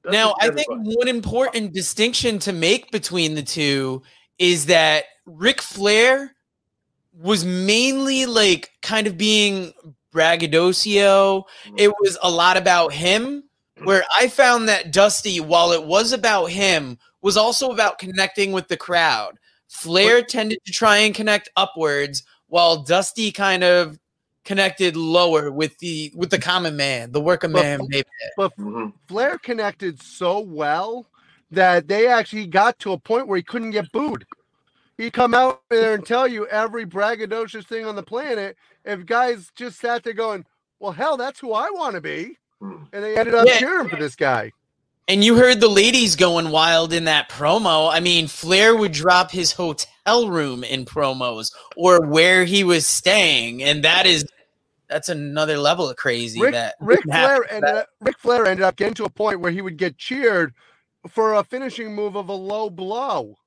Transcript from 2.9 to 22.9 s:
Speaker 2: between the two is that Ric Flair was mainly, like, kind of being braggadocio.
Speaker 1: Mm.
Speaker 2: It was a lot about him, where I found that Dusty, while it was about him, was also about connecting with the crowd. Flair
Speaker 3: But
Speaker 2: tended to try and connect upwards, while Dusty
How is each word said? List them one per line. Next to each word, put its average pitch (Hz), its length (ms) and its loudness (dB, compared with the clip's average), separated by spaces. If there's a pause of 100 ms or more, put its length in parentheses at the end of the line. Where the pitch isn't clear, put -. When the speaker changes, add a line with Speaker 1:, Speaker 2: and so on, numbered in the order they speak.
Speaker 2:
between 170 460 -4
the 147 60 -6
two 135 600 -4 (360)
is 175 280 2
that 156 380 4 (200)
Ric 185 380 -2
Flair 233 720 0 (840)
was 175 260 0
mainly, 254 840 0
like, 208 440 0 (120)
kind 214 240 -2
of 185 100 -4
being 202 560 0 (400)
braggadocio. 185 1300 2 (240)
Speaker 1:
Mm. 208 100 -20
Speaker 2:
It 208 100 6 (120)
was 196 220 0
a 180 80 2
lot 175 280 2
about 175 340 2
him, 220 520 -2 (400)
where 190 200 2 (140)
I 247 100 4
found 240 400 4
that 170 240 -2
Dusty, 196 480 2
while 170 320 2
it 160 120 0
was 214 280 2
about 214 340 0
him, 170 520 -2 (240)
was 196 140 0
also 247 340 0
about 208 280 0
connecting 190 540 -4
with 185 160 -4
the 175 80 -4
crowd. 147 640 -2 (300)
Flair 202 520 2
Speaker 3:
But 240 80 -10
Speaker 2:
tended 220 380 -4
to 185 60 -12
try 208 260 4
and 214 160 2
connect 214 420 -2
upwards, 143 680 -2 (240)
while 165 340 2
Dusty 190 480 -2